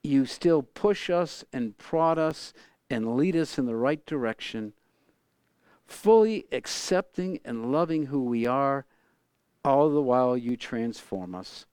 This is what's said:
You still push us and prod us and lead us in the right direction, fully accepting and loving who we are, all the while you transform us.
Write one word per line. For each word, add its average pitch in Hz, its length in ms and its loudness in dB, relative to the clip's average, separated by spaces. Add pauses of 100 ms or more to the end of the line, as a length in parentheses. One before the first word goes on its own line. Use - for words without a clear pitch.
You 135 240 2
still 160 360 2
push - 480 -2
us 175 420 -2
and 117 240 -4
prod 165 420 0
us 156 340 -4 (360)
and 117 280 -2
lead 165 200 2
us 160 220 -2
in 127 80 0
the 113 100 -2
right 143 300 0
direction, 113 680 -6 (1120)
fully 220 680 4
accepting - 920 -4
and 117 280 -4
loving 160 340 0
who 135 160 -2
we 120 240 0
are, 139 400 0 (760)
all 143 260 6
the 147 120 2
while 127 340 4
you 120 200 -2
transform 110 760 -6
us. - 380 -14